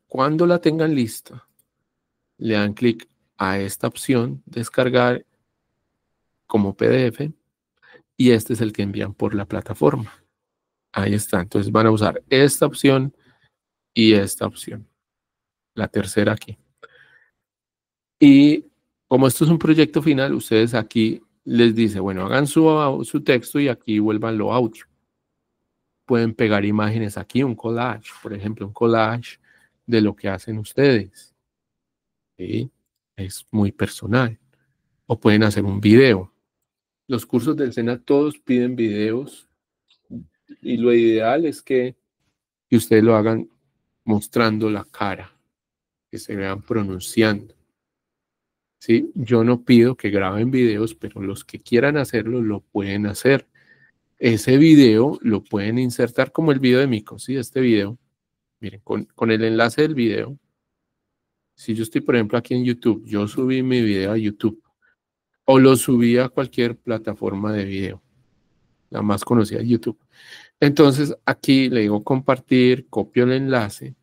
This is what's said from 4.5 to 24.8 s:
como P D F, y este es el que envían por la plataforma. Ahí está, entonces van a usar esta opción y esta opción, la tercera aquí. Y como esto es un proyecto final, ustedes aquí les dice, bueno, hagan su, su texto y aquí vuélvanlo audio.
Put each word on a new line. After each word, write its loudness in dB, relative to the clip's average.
como -2
P 0
D 2
F, -8
y 4
este 0
es -4
el -4
que -6
envían -8
por -6
la -6
plataforma. -2
Ahí -2
está, -4
entonces -4
van 2
a 2
usar -2
esta 2
opción 0
y 6
esta -2
opción, -14
la -4
tercera -2
aquí. -12
Y 6
como 4
esto -2
es 4
un 4
proyecto 2
final, 0
ustedes 0
aquí -2
les 2
dice, -2
bueno, -6
hagan 0
su, 0
su -8
texto -2
y 0
aquí -4
vuélvanlo -2
audio. -4